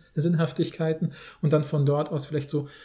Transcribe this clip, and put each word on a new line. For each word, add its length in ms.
Sinnhaftigkeiten 1000
und 100
dann 120
von 240
dort 240
aus 160
vielleicht 240
so 160